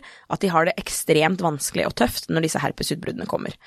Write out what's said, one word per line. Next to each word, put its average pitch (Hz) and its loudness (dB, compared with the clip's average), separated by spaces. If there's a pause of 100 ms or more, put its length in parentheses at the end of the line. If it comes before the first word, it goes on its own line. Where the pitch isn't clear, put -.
(280)
at - -2
de 196 2
har 165 4
det 190 2
ekstremt 165 2
vanskelig 165 -2
og - -4
tøft - -2
når 165 2
disse - -2
herpesutbruddene - -4
kommer. - -6 (100)